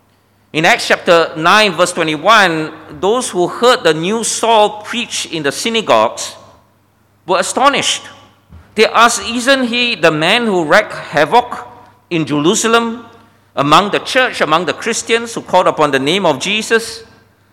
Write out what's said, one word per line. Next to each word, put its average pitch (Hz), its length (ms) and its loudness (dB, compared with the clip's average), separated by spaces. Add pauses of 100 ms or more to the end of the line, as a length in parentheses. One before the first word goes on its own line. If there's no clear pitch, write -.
(520)
In 156 140 -2
Acts 226 220 2
chapter 170 500 2
nine, 190 360 2
verse 175 200 0
twenty-one, 160 1080 0
those 226 300 0
who 180 180 0
heard 240 360 0
the 160 100 4
new 190 300 -2
Saul 214 580 0
preach - 460 -8
in 160 160 -8
the 139 80 -2
synagogues 139 840 0 (920)
were 175 100 0
astonished. 233 640 0 (720)
They 214 140 2
asked, 226 340 2
"Isn't 240 480 0
he 240 240 -2
the 165 160 2
man 180 380 0
who 180 180 0
wreaked 190 320 2 (160)
havoc 165 560 0 (400)
in 160 160 -2
Jerusalem 220 800 0 (500)
among 170 360 2
the 147 80 0
church, 233 420 -2
among 165 240 0
the 147 80 -2
Christians 226 600 -4
who - 80 -8
called 180 240 2
upon 156 240 2
the 135 100 2
name 165 240 0
of 143 160 0
Jesus?" 220 600 -4 (500)